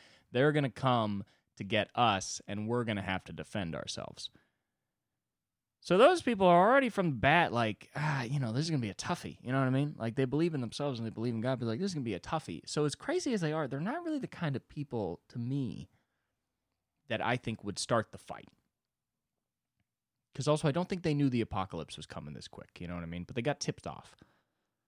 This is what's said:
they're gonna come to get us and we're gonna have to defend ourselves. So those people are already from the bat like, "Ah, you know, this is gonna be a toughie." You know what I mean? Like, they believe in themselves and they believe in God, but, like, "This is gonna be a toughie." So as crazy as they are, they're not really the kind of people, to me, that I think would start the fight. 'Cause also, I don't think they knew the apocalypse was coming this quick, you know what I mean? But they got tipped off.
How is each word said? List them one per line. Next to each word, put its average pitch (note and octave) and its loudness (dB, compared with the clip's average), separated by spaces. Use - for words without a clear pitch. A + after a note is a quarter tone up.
they're C#3 4
gonna C#3+ 0
come G#2+ 0
to A2 -10
get G#2 2
us A2 2
and G#2+ -6
we're A#2+ 0
gonna G#2+ -2
have F#2 -2
to F2+ -14
defend E2+ -6
ourselves. - -10
So F3 2
those D#4+ 8
people G3 4
are F3+ 10
already C4 6
from F3+ 0
the C3 0
bat C3+ 4
like, A2+ 0
"Ah, D3 -2
you C#3 -2
know, A2+ -2
this C#3 0
is E3 -4
gonna D3 2
be G#2 -2
a F2 -10
toughie." - -6
You B2 -6
know C3+ 2
what C3 2
I - 2
mean? C#3+ 0
Like, A2+ -4
they C#3 2
believe D#3 0
in C#3 -2
themselves B2+ -4
and A2+ -6
they G#2+ -6
believe A#2 -2
in A2 -2
God, B2+ 0
but, A#2+ -2
like, A2+ -2
"This F#3+ -4
is - -8
gonna C#3 -4
be A2 -2
a F2 -6
toughie." - -6
So D3+ 0
as D3 0
crazy D#4 -2
as G3 0
they D3+ 0
are, D#3 -2
they're C3+ -4
not C#4+ -4
really D#4 -4
the A3 -4
kind C#3+ -4
of - -8
people, A2 -4
to - -10
me, B2 -4
that G#2+ -4
I A#2+ 0
think A2+ -8
would G2+ -8
start A2+ 0
the - -16
fight. - -14
'Cause C#3 -2
also, D3+ 2
I C#3 4
don't F3 -2
think F3+ -4
they D#3 2
knew C#3+ 4
the A#2+ 2
apocalypse F#2 -4
was D2+ -14
coming D2 -12
this - -16
quick, - -20
you E2+ -10
know F2 -8
what E2+ -8
I - -10
mean? F2 -8
But - -12
they A#2+ 0
got C#3+ -2
tipped - -6
off. - -14